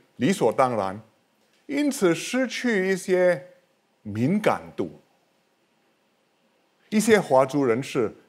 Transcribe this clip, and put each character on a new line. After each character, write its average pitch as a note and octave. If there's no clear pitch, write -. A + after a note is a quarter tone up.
理 E3+
所 C3+
当 B2+
然， G2
因 C#4+
此 F#3
失 B3
去 G3+
一 F#3+
些 F3+
敏 B2
感 G#2+
度。 D#2
一 G#3+
些 G#3+
华 C3+
族 C#3+
人 A#2+
士 A2+